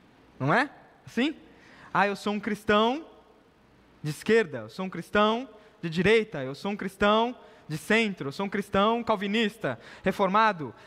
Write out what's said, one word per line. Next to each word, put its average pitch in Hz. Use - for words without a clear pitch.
Não 139
é? 269
Assim? 277
"Ah, 190
eu 202
sou 208
um 208
cristão 214
de 151
esquerda, 180
eu 110
sou 190
um 190
cristão 214
de 170
direita, 185
eu 131
sou 196
um 208
cristão 214
de 151
centro, 208
eu 139
sou 196
um 202
cristão 208
calvinista, 208
reformado, 190